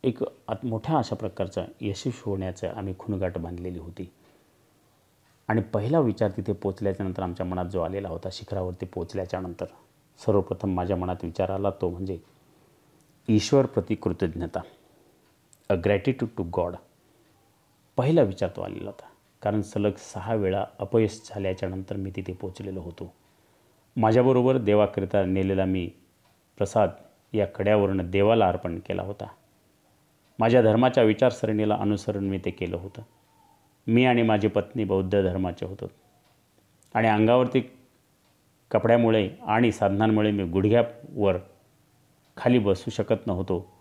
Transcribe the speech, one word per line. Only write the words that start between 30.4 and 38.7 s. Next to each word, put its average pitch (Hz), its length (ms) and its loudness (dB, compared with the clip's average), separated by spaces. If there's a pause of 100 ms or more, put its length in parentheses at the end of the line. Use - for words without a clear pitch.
धर्माच्या 117 420 6
विचारसरणीला 107 720 2
अनुसरून 101 540 -2
मी 98 80 -4
ते 90 140 -4
केलं 90 260 -6
होतं. 90 240 -14 (840)
मी 120 180 6
आणि 123 160 4
माझी 107 260 2
पत्नी 104 360 -2
बौद्ध 95 380 2
धर्माचे 92 440 -2
होतो 95 260 -12 (1000)
आणि 113 140 2
अंगावरती 120 640 4 (1000)